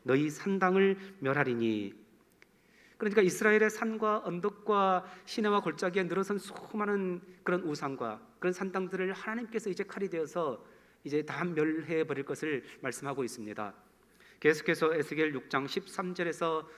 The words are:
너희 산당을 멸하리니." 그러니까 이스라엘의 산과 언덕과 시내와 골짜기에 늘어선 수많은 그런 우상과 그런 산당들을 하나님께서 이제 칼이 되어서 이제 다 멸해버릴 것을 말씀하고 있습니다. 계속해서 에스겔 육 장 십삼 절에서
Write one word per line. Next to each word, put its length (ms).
너희 280
산당을 680
멸하리니." 760
그러니까 260
이스라엘의 480
산과 540
언덕과 800
시내와 360
골짜기에 440
늘어선 340
수많은 840
그런 200
우상과 580
그런 140
산당들을 600
하나님께서 560
이제 160
칼이 240
되어서 560
이제 220
다 200
멸해버릴 800
것을 380
말씀하고 440
있습니다. 500
계속해서 540
에스겔 400
육 160
장 160
십삼 480
절에서 640